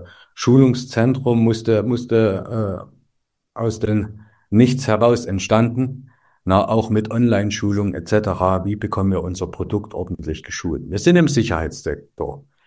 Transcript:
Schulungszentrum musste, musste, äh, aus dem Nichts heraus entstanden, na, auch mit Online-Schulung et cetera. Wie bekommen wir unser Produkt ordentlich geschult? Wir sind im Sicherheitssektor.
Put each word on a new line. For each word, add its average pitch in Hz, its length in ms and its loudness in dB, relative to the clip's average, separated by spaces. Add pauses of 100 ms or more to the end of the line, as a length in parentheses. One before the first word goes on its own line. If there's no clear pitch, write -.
(340)
Schulungszentrum 123 1080 2
musste, 113 420 2
musste, 113 1000 -2
äh, - 120 -20 (560)
aus 110 260 -4
dem 104 400 -2 (300)
Nichts 123 380 4
heraus 117 380 2
entstanden, 117 840 -2 (340)
na, 95 240 2
auch 110 220 0
mit 107 200 0
Online-Schulung 104 880 0
et 82 140 -8
cetera. 92 560 0
Wie 104 100 -4
bekommen 98 360 -2
wir 87 120 -2
unser 90 240 -6
Produkt 98 460 -6
ordentlich 85 500 -8
geschult? - 460 -6
Wir 98 100 -4
sind 175 160 4
im 170 120 6
Sicherheitssektor. 80 1160 -4 (240)